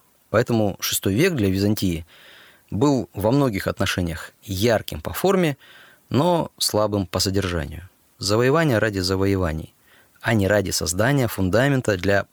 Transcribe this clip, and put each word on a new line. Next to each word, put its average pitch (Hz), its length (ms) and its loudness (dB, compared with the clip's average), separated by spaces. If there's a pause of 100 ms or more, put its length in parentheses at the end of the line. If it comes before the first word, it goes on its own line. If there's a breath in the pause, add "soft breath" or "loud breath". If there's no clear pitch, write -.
(300)
Поэтому 110 500 0
шестой - 360 -2
век 175 180 2
для 101 160 2
Византии 95 560 0 (640 loud breath)
был 127 440 0
во 104 180 0
многих 131 360 0
отношениях 90 640 -4 (120)
ярким 98 580 -2
по - 120 -8
форме, 180 440 0 (520 loud breath)
но 165 480 0
слабым 104 500 0
по - 120 -2
содержанию. 87 720 -4 (280)
Завоевание 123 640 2
ради 107 200 0
завоеваний, 92 720 0 (480 soft breath)
а 113 120 -2
не 98 140 2
ради 98 240 2
создания 107 560 0
фундамента 110 720 0
для 98 360 2